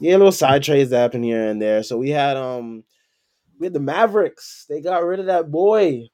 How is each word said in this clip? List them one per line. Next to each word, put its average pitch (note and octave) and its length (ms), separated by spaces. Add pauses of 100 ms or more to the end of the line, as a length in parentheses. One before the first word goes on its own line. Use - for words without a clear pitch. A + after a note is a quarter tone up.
Yeah, F3 160
little G3 160
side C#3 300
trades C#3 280
that A#2+ 100
happened A#2+ 240
here A2+ 240
and G#2+ 140
there. G#2+ 200
So A#2 140
we C3 140
had, C#3+ 260
um, A#2+ 480 (720)
we E3+ 80
had F#3 60
the D3 80
Mavericks. F#3+ 880
They D3 120
got F3 240
rid F#3 160
of F#3 60
that E3+ 240
boy, E3+ 640